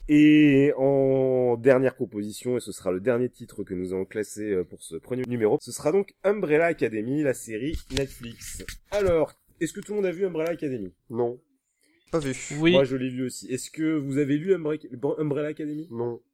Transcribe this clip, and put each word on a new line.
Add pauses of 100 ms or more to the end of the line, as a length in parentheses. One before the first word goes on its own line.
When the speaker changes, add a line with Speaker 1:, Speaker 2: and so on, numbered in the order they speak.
Speaker 1:
Et
en
dernière
proposition,
et
ce
sera
le
dernier
titre
que
nous
allons
classer,
euh,
pour
ce
premier
numéro,
ce
sera
donc (120)
Umbrella
Academy,
la
série (140)
Netflix. (260)
Alors, (300)
est-ce
que
tout
le
monde
a
vu
Umbrella
Academy ? (180)
Speaker 2:
Non. (720)
Speaker 3:
Pas
vu. (240)
Speaker 4:
Oui.
Speaker 1:
Moi,
je
l'ai
vu
aussi.
Est-ce
que
vous
avez
lu
Umbre-, (420)
Umbrella
Academy ?
Speaker 2:
Non. (140)